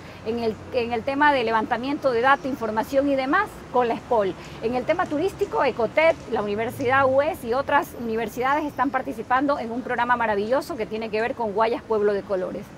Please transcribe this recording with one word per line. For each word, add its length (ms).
En 140
el, 140
en 180
el 120
tema 280
de 100
levantamiento 680
de 100
data, 280
información 600
y 60
demás, 320
con 160
la 60
espol. 400
En 120
el 100
tema 220
turístico, 580
Ecotep, 500
la 120
Universidad 640
ues 380
y 100
otras 340
universidades 680
están 240
participando 680
en 140
un 80
programa 360
maravilloso 600
que 80
tiene 240
que 140
ver 120
con 180
Guayas, 300
Pueblo 300
de 100
Colores 440